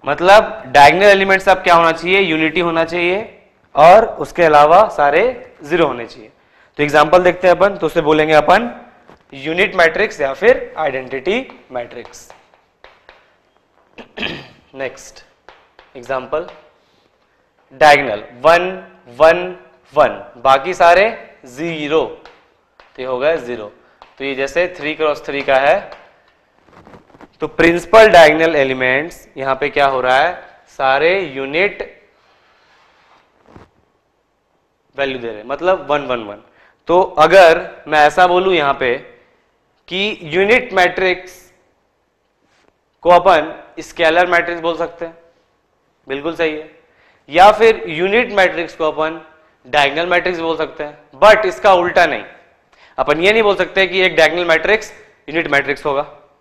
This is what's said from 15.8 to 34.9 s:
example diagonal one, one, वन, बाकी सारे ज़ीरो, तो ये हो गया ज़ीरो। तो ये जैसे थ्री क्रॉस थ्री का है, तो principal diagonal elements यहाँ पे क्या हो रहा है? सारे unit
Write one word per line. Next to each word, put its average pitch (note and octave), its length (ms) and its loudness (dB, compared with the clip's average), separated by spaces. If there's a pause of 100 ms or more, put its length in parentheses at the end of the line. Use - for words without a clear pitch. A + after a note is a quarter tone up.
example C3 500 -8 (1300)
diagonal C3+ 500 2 (180)
one, F3 280 2 (480)
one, F3 380 2 (380)
वन, C#3+ 160 2 (340)
बाकी C3+ 300 0
सारे F3 320 4 (400)
ज़ीरो, D3+ 580 -6 (760)
तो - 220 -20
ये B2+ 40 -10
हो C3 140 -8
गया D#3 160 -2
ज़ीरो। A#2+ 360 -12 (460)
तो C3+ 80 -12
ये C#3 100 -6
जैसे C#3 320 -4 (100)
थ्री D3 180 -8
क्रॉस D3+ 300 -4
थ्री C#3 160 -8
का C3+ 180 0
है, E3 300 -2 (1500)
तो D#3 60 -8
principal E3+ 600 4
diagonal E3 460 4
elements C3 720 -4 (100)
यहाँ C3+ 180 -4
पे C#3+ 140 -6
क्या C#3+ 180 0
हो C3+ 140 -2
रहा B2+ 180 0
है? E3+ 140 -2 (340)
सारे C#3+ 540 -2
unit D3 600 -6 (3250)